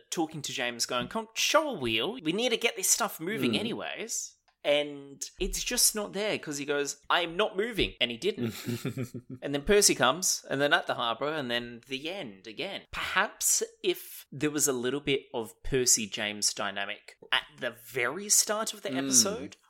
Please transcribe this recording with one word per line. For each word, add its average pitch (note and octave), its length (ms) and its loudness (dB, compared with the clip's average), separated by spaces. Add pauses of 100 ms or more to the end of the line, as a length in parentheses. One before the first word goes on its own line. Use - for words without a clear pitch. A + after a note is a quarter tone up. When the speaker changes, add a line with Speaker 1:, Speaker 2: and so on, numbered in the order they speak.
(100)
Speaker 1:
talking D#3+ 320 -2
to - 100 -6
James A#2+ 340 -2
going, B2 220 -2
"Come, A3 260 -6
show D4+ 340 4
a A#3 100 -4
wheel. B2 440 0
We D#3 100 0
need A#3 180 2
to A#3 60 2
get A#3 200 0
this F#3 120 -2
stuff - 320 0
moving C#3 320 0
Speaker 2:
Mm. C#3 80 2
Speaker 1:
anyways." F3 760 -6 (280)
And C#3+ 600 0 (160)
it's - 260 -4
just - 300 4
not G#3 180 -4
there F#3+ 260 -2
'cause C#3+ 200 -6
he C#3+ 80 -6
goes, C#3+ 300 0 (120)
"I'm E3 280 2
not G3+ 200 0
moving." G3 440 0
And B2 100 2
he A#2+ 80 -4
didn't. B2 360 -2
Speaker 2:
<laughs> A#2+ 880 -8
Speaker 1:
And C#3+ 120 -4
then C#3+ 80 -2
Percy G3+ 320 6
comes, - 560 2
and C#3 100 0
then C#3+ 140 4
at F#3 120 2
the C3+ 80 0
harbour, B2 380 -2
and C#3 180 -4
then A#2+ 380 -2
the C3+ 220 -6
end A#2 360 -10
again. C3+ 360 -8 (100)
Perhaps - 720 0 (200)
if - 480 -4
there D3 200 0
was D3 180 2
a C#3 60 4
little B2+ 260 0
bit C#3 220 2 (100)
of A2+ 300 -6
Percy-James A2 880 2
dynamic G2+ 640 -6 (160)
at C3 120 2 (140)
the B2 160 -4 (120)
very C3+ 420 -2
start G#3+ 460 2
of G#3 80 -16
the G3+ 80 -4
Speaker 2:
Mm. - 80 -2
Speaker 1:
episode, A#3 580 2 (140)